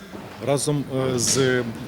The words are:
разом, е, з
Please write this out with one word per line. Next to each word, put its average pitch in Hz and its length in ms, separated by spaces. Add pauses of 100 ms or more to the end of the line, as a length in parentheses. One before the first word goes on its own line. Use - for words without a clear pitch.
(460)
разом, 143 380 (120)
е, 131 240
з 127 440 (240)